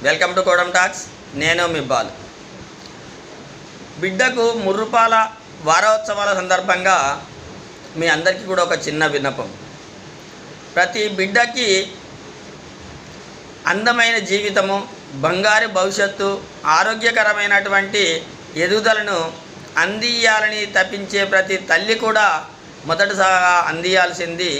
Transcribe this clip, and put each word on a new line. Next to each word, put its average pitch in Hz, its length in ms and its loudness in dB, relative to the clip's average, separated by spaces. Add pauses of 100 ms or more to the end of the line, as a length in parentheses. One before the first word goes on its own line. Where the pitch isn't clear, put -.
welcome 160 320 2
to 185 120 4
కోడం 180 280 4
టాక్స్. 185 260 2 (400)
నేను 170 260 2
మీ 160 120 0 (100)
బాలు. 120 220 0 (1900)
బిడ్డకు 233 440 2 (200)
ముర్రుపాల 220 500 4 (540)
వారోత్సవాల 202 640 2
సందర్భంగా 185 640 2 (1040)
మీ 165 80 0
అందరికీ 170 440 0
కూడా 180 160 2
ఒక 170 80 0 (120)
చిన్న 151 140 -2 (120)
విన్నపం. 135 360 -4 (1300)
ప్రతి 180 340 0
బిడ్డకి 233 580 0 (2000)
అందమైన 226 500 2 (120)
జీవితము, 196 480 0 (480)
బంగారు 208 420 2 (120)
భవిష్యత్తు, 196 500 0 (480)
ఆరోగ్యకరమైనటువంటి 208 1300 2 (600)
ఎదుగుదలను 208 540 2 (640)
అందియాలని 214 800 2 (140)
తప్పించే 196 480 0
ప్రతి 190 320 2 (160)
తల్లి 208 320 2
కూడా 220 220 4 (580)
మొదటిసారిగా 185 680 4 (200)
అందియాల్సింది 175 880 0